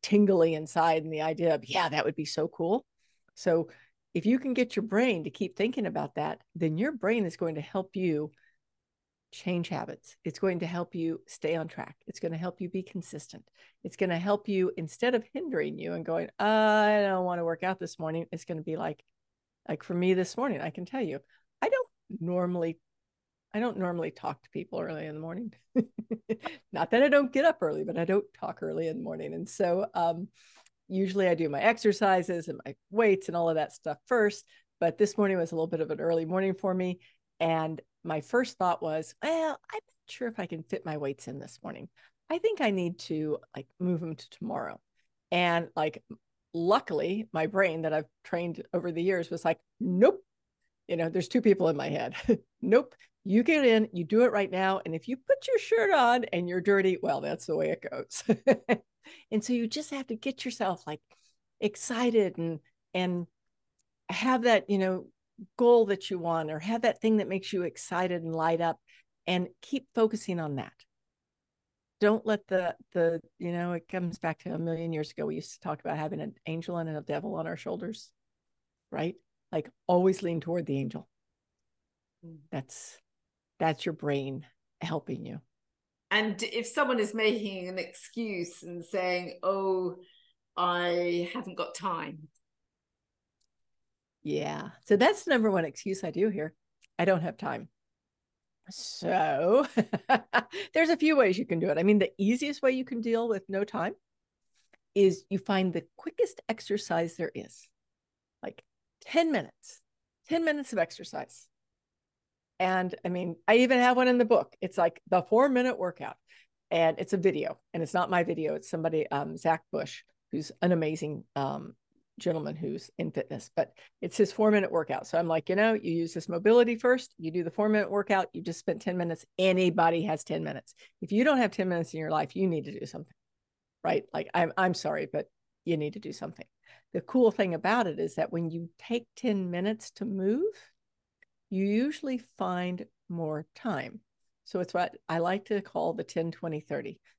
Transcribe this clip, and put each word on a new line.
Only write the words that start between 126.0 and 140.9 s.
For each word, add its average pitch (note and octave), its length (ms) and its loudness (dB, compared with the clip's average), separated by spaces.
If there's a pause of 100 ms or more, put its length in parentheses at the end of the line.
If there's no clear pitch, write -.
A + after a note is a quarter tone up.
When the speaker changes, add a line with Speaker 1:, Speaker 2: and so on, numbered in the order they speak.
Speaker 1:
this E3 120 -8
mobility A3+ 480 6
first, B3+ 440 2
you D#3+ 100 -4
do E3+ 140 -2
the E3 80 -4
four-minute G#3+ 400 2
workout, G3+ 420 2
you E3+ 80 -8
just E3 160 -6
spent - 240 -4
ten F3+ 160 -2
minutes." E3+ 260 -2 (140)
Anybody F3 640 4
has D#3 220 -2
ten D#3+ 200 -4
minutes. C#3+ 300 -10 (260)
If - 120 -8
you G#3+ 120 4
don't C#4+ 140 4
have A3 140 2
ten F#3 180 -2
minutes E3+ 240 -2
in D#3+ 60 -6
your D#3 100 -4
life, D3+ 260 -2
you F#3+ 120 0
need D#3+ 180 -2
to - 140 -10
do - 80 -8
something, - 260 -14 (720)
right? E3 200 0 (120)
Like, - 180 -4
I'm, E3 240 2
I'm F#3 160 4
sorry, D3+ 320 -2
but D3+ 220 -4 (360)
you E3 140 0
need D3+ 160 -4
to G#3+ 60 -12
do D3+ 120 -12
something. D3+ 360 -12 (460)
The F3+ 80 -4
cool B3 280 4
thing G3 240 0
about G3+ 320 0
it D#3+ 140 -6
is E3 160 -4
that - 180 -2
when E3+ 160 -2
you E3 300 -8
take A#3 260 -6 (100)
ten G3 360 -2
minutes G3 400 -4
to - 140 -8
move, A3 500 0 (920)